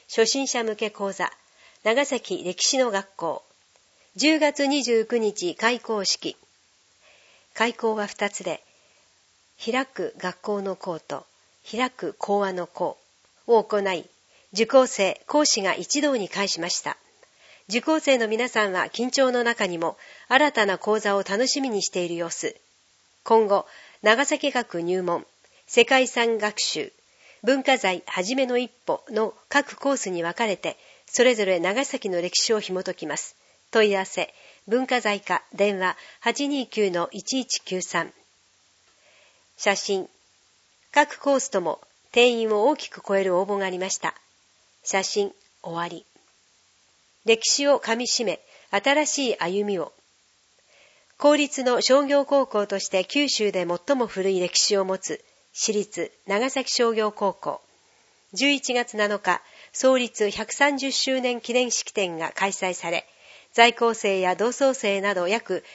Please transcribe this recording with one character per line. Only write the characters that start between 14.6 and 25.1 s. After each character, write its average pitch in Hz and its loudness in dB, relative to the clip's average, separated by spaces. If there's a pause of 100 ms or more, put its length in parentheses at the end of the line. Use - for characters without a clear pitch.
講 262 6
生、 - 0
講 294 2
師 226 2
が 190 0
一 180 -4
堂 285 2
に 202 -2
会 190 -2
し 165 -4
ま 175 -4
し - -4
た。 - -6 (720)
受 233 -2
講 311 2
生 277 4
の 233 2
皆 220 0
さ 214 2
ん 190 -2
は 180 0
緊 247 -4
張 262 2
の 240 0
中 226 0
に 175 -4
も、 165 -4 (300)
新 277 4
た 220 2
な 190 0
講 214 0
座 208 0
を 196 0
楽 208 0
し 277 -2
み 269 -2
に 208 -2
し - -4
て 180 -2
い - -4
る 170 -6
様 170 -4
子。 - -8 (640)
今 226 6
後、 196 2 (340)
長 220 4
崎 285 0
学 233 -4
入 180 0
門、 175 -2 (400)